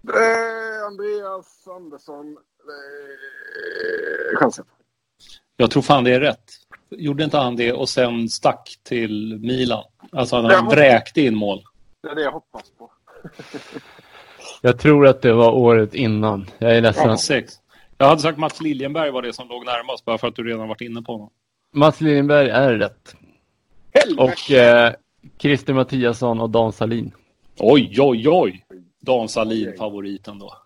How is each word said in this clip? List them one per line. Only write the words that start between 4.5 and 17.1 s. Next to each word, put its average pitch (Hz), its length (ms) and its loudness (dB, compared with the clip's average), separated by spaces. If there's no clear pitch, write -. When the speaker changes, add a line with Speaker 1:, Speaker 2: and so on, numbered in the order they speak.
Speaker 2:
Jag 120 140 0
tror 139 120 0
fan 135 200 2
det 127 80 2
är 127 80 2
rätt. 135 320 -4
Gjorde 147 340 -6
inte 151 140 -2
han 123 180 -2
det 120 180 -2
och 135 160 -6
sen 117 400 -2
stack - 540 -4
till 110 580 -6
Milan? 120 420 -4
Alltså, 123 240 -4
han 117 100 0
Speaker 1:
Jag 117 160 6
hoppas 220 120 0
Speaker 2:
vräkte 135 480 4
in 123 140 2
mål. 101 280 -4
Speaker 1:
Det 156 80 -14
är 147 60 -12
det 156 80 -6
jag 139 80 -4
hoppas - 460 -20
på. 117 200 -20
<laughs> - 40 -20
Speaker 3:
Jag 123 180 2
tror 147 280 6
att 131 140 4
det 120 120 4
var 117 180 6
året 117 440 2
innan. 107 500 -2
Jag 117 200 2
är 117 40 4
ledsen. 113 360 2